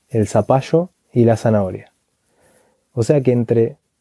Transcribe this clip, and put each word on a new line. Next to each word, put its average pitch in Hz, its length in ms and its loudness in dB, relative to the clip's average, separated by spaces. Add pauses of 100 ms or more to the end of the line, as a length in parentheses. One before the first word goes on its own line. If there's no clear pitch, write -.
el 107 180 -2
zapallo 135 640 0 (220)
y 120 140 2
la 113 120 2
zanahoria. 101 540 -4 (1000)
O 123 80 -4
sea 147 200 2
que 127 100 0
entre 117 460 0 (240)